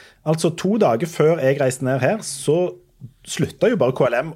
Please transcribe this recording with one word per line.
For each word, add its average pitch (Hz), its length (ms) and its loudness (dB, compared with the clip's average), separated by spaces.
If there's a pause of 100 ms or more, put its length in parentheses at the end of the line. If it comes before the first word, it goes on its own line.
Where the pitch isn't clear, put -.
(240)
altså, 160 320 0
to 196 240 -2
dager 165 300 2
før 156 320 2
jeg 135 180 2
reiste 131 240 -2
ned 131 160 0
her, 180 240 0
så 175 520 -2 (520)
slutta - 400 -2
jo 240 80 2
bare 131 160 2
K - 160 2
L 131 80 0
M 143 200 -2